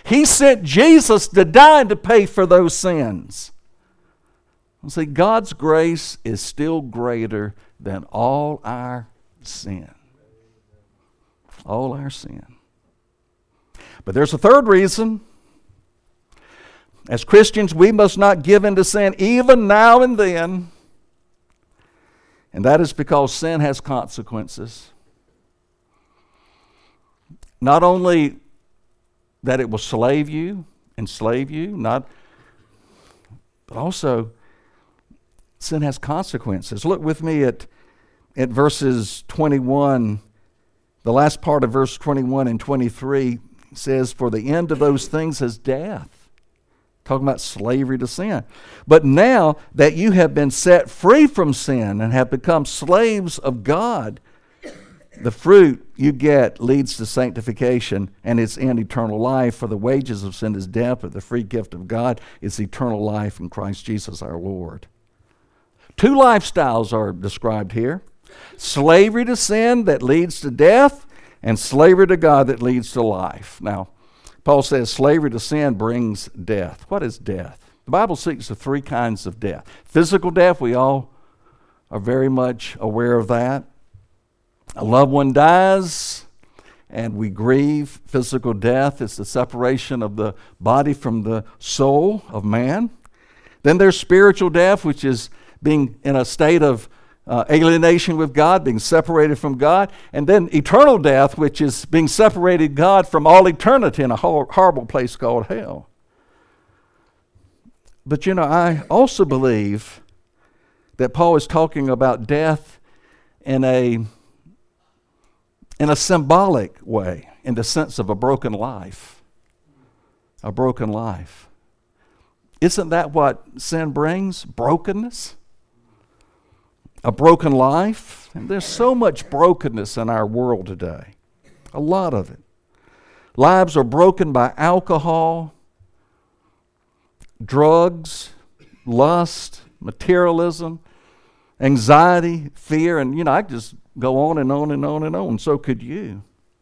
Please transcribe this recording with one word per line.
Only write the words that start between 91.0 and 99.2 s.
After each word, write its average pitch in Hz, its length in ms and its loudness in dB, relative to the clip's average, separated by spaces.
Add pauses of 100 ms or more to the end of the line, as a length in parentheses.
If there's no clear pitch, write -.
the 110 220 -6 (140)
soul 151 720 -2
of 107 160 -10
man. 127 440 -2 (720)
Then 160 160 4
there's 190 200 4
spiritual 190 500 4
death, 175 360 2
which 147 200 -4
is 127 240 -4 (340)
being 147 400 0
in 139 140 0
a 127 80 0
state 165 380 2
of, 127 260 0 (360)
uh, 120 260 -4
alienation 165 640 4
with 147 180 -4
God, 160 300 2
being 113 160 -2
separated 156 580 0